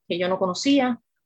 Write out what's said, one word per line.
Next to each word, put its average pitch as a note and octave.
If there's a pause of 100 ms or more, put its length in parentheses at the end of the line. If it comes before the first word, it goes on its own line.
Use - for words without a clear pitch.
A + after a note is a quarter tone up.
que F3
yo F3+
no F#3
conocía, B3 (240)